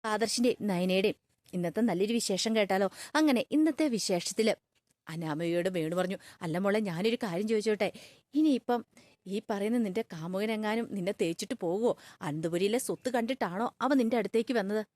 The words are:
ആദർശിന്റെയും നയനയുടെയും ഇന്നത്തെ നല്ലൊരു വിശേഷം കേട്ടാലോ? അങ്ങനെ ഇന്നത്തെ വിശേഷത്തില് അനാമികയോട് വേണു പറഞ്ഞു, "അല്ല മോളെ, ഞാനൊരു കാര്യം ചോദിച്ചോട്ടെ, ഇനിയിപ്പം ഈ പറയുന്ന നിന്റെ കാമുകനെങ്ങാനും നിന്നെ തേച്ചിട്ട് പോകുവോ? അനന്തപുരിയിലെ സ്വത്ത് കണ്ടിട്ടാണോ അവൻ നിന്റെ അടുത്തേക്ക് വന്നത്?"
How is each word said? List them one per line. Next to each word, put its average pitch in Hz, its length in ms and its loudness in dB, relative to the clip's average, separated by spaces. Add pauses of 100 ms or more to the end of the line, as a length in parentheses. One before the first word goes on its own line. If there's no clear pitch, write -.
ആദർശിന്റെയും 220 600 2
നയനയുടെയും 185 500 2 (360)
ഇന്നത്തെ 175 280 -2
നല്ലൊരു 208 320 2
വിശേഷം 220 420 0
കേട്ടാലോ? 196 320 2 (280)
അങ്ങനെ 294 260 4 (100)
ഇന്നത്തെ 311 360 2
വിശേഷത്തില് 208 640 0 (540)
അനാമികയോട് 170 640 -2
വേണു 170 260 -2
പറഞ്ഞു, 185 220 -2 (240)
"അല്ല 170 160 -2
മോളെ, 196 220 2
ഞാനൊരു 208 420 -2
കാര്യം 202 260 -2
ചോദിച്ചോട്ടെ, 214 400 0 (460)
ഇനിയിപ്പം 262 460 2 (460)
ഈ 196 140 -4
പറയുന്ന 214 380 -2
നിന്റെ 220 260 0
കാമുകനെങ്ങാനും 214 880 -2
നിന്നെ 196 220 -2
തേച്ചിട്ട് 190 420 -2
പോകുവോ? 196 360 0 (300)
അനന്തപുരിയിലെ 170 580 -2
സ്വത്ത് - 300 -4
കണ്ടിട്ടാണോ 233 580 -2 (140)
അവൻ 262 160 2
നിന്റെ 233 200 2
അടുത്തേക്ക് 226 360 0
വന്നത്?" 214 280 0 (140)